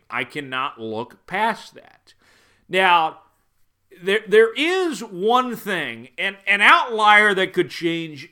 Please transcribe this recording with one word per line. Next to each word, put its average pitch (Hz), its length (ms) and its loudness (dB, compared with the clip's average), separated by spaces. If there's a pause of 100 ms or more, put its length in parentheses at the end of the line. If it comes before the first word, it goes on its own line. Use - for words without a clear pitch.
I 120 140 -6
cannot 131 580 -8
look 110 460 -10
past 214 480 -6
that. - 380 -20 (540)
Now, 175 520 2 (840)
there, 202 240 -2
there 226 260 4
is 320 500 -2
one 226 520 0
thing, 135 640 -8
an, 196 200 -6 (100)
an 202 140 2
outlier 214 720 4
that 185 200 -2
could 165 160 0
change 165 640 -8